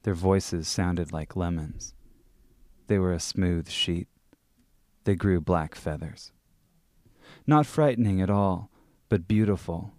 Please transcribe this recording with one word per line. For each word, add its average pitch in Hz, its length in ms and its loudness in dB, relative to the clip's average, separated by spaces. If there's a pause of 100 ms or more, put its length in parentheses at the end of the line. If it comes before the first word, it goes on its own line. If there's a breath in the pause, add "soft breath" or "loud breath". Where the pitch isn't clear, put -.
Their 98 120 0
voices 90 520 0
sounded 87 460 -2
like 78 220 -8
lemons. 85 580 -6 (920)
They 104 100 2
were 90 160 2
a 82 60 -2
smooth 87 500 -2
sheet. - 380 -4 (960)
They 101 120 2
grew 92 240 2
black 80 360 0
feathers. 78 560 -10 (1120 loud breath)
Not 151 200 6
frightening 113 560 2
at 92 80 2
all, 98 400 0 (380 soft breath)
but 90 200 0
beautiful 101 720 0